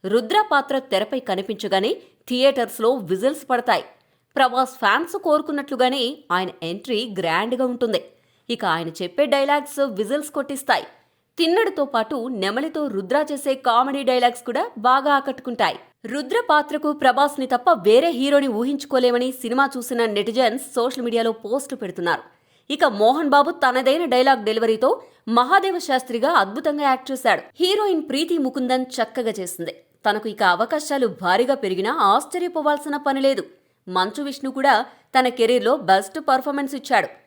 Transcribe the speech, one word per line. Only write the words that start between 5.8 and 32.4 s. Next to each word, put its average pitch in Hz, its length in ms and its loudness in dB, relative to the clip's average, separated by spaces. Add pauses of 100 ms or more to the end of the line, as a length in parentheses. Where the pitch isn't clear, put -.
ఆయన 185 160 0 (140)
ఎంట్రీ 208 560 -6
గ్రాండ్‌గా 208 460 -2
ఉంటుంది. 240 400 -2 (460)
ఇక 226 140 -4
ఆయన 165 240 -2
చెప్పే 180 380 -2
డైలాగ్స్ 277 540 0
విజిల్స్ 254 500 -4
కొట్టిస్తాయి. 269 540 -2 (540)
తిన్నడుతో 339 460 0
పాటు 240 440 -4
నెమలితో 262 580 -4
రుద్ర 240 460 -2
చేసే 277 220 -2
కామెడీ 262 480 0
డైలాగ్స్ 240 420 0
కూడా 302 340 -4
బాగా 269 340 2
ఆకట్టుకుంటాయి. 254 680 -2 (280)
రుద్ర 294 440 -2
పాత్రకు 302 420 2
ప్రభాస్ని 277 540 2
తప్ప 254 240 2
వేరే 233 400 6
హీరోని 277 360 2
ఊహించుకోలేమని 247 880 0
సినిమా 254 440 0
చూసిన 233 300 -2
నెటిజన్స్ 226 580 0 (100)
సోషల్ 247 300 -2
మీడియాలో 226 280 0
పోస్టులు 254 480 -6
పెడుతున్నారు. 180 400 -4 (500)
ఇక 302 140 0
మోహన్ 254 440 2
బాబు 285 220 4
తనదైన 269 540 2
డైలాగ్ 254 400 2
డెలివరీతో 226 580 0 (260)
మహాదేవ 349 500 2
శాస్త్రిగా 254 520 0
అద్భుతంగా 294 540 0
యాక్ట్ 262 280 0
చేశాడు. 247 300 2 (180)
హీరోయిన్ 370 480 0
ప్రీతి 330 300 -2
ముకుందన్ 254 440 -2
చక్కగా 240 480 -4
చేసింది. 180 440 -8 (360)
తనకు 208 180 -4
ఇక 214 140 -4
అవకాశాలు 247 640 0
భారీగా 202 480 0
పెరిగినా 202 400 -2
ఆశ్చర్యపోవాల్సిన 294 1000 0